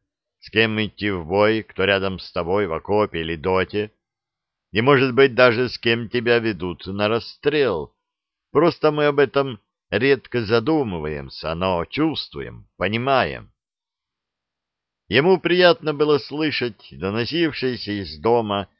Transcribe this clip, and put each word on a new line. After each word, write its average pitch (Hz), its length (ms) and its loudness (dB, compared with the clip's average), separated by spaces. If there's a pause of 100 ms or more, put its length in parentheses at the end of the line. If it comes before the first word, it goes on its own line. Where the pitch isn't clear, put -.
(400)
с - 100 -20
кем 110 320 0
идти 104 280 -4
в 87 160 -4
бой, 104 360 2
кто - 220 -4
рядом 95 340 0
с - 140 -16
тобой 92 340 -2
в 82 60 -4
окопе 95 480 -2
или 82 160 -6
доте, 92 560 -2 (800)
и, 104 80 0
может 131 340 4
быть, 135 200 4
даже 123 340 4
с - 100 -12
кем 117 300 -2
тебя 120 300 0
ведут 92 480 -4
на 101 220 -2
расстрел. 117 880 -2 (560)
Просто 151 400 2
мы 151 160 0
об 143 120 0
этом 135 420 0 (300)
редко 123 520 0
задумываемся, 90 1120 -2
но 87 300 0
чувствуем, 73 920 -6
понимаем. 98 760 -2 (1600)
Ему 151 320 4
приятно 170 540 2
было 147 240 2
слышать 135 720 -4
доносившиеся 113 1120 -4
из 78 160 -12
дома 104 500 0 (120)